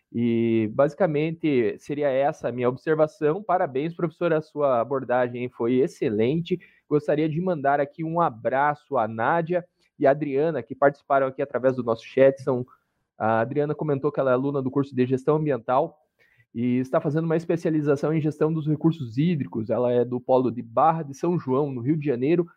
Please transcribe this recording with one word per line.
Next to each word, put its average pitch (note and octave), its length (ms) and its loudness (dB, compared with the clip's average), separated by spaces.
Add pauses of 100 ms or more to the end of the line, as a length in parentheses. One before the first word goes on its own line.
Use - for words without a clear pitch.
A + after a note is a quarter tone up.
(120)
E, A#2 600 2
basicamente, D3+ 1040 0
seria C#3+ 300 -4
essa C#3 400 -2
a A#2+ 40 -2
minha B2 160 -2
observação. D#3 720 0
Parabéns, E3 520 -2
professora, E3+ 440 -2
a D#3 40 -2
sua C#3 380 0
abordagem B2 680 -2
foi B2 280 0
excelente. C#3+ 840 0 (300)
Gostaria D3+ 400 0
de D#3 120 -4
mandar D3 400 0
aqui C#3+ 240 -6
um E3 160 -2
abraço C3+ 760 0
à A2 120 2
Nádia E3 560 -2 (340)
e D3 80 2
à C3+ 60 8
Adriana, D3 500 -2
que C3 120 -16
participaram C#3 520 2
aqui C3 160 -6
através B2+ 340 0
do B2+ 60 -4
nosso A#2 220 -2
chat. C3+ 360 4
São, B2+ 240 -2 (540)
a A2 220 0
Adriana C#3+ 340 -2
comentou D3 380 -2
que - 80 -4
ela C3+ 100 0
é B2 40 4
aluna C#3 280 0
do C3 80 -4
curso C#3 240 -2
de B2 120 2
Gestão C3 300 0
Ambiental C#3 640 -2 (560)
e B2 240 0
está C3 220 0
fazendo D#3+ 240 -2
uma D#3+ 120 0
especialização D#3+ 800 0
em D#3+ 60 2
gestão D#3 300 0
dos D#3+ 160 -4
recursos D3+ 520 0
hídricos. C3+ 500 -2
Ela B2 240 0
é B2 120 2
do B2 140 -4
polo B2+ 320 2
de A#2 120 -6
Barra C#3+ 400 2
de C#3 120 -12
São E3+ 240 -2
João, C#3 320 0
no B2 120 -8
Rio D3+ 160 0
de C#3+ 80 -6
Janeiro, D3 400 0 (100)